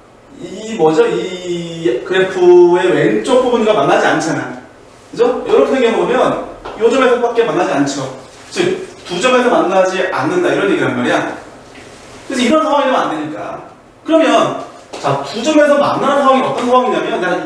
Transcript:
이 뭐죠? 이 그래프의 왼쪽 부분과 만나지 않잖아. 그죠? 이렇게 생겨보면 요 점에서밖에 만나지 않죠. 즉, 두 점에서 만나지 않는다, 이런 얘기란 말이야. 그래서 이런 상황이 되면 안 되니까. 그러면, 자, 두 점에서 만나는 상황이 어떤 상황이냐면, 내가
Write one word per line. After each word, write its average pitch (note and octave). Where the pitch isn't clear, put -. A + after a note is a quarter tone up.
이 G#3+
뭐죠? D#3+
이 F3
그래프의 F3+
왼쪽 G#3+
부분과 A3
만나지 -
않잖아. D3+
그죠? A#3+
이렇게 A#3+
생겨보면 A#3+
요 A3+
점에서밖에 A#3+
만나지 F3+
않죠. C#3
즉, F#3
두 F#3
점에서 B3
만나지 F#3
않는다, -
이런 -
얘기란 B2
말이야. -
그래서 B3+
이런 A#3
상황이 F#3+
되면 F3
안 D3+
되니까. D3+
그러면, D#4
자, -
두 A3
점에서 D4
만나는 -
상황이 C4
어떤 A3+
상황이냐면, B3
내가 -